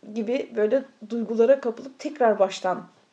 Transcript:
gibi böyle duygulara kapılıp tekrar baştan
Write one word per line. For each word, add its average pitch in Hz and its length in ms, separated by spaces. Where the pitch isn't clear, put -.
gibi 233 420
böyle 220 280
duygulara 233 500
kapılıp - 380
tekrar 233 400
baştan 185 500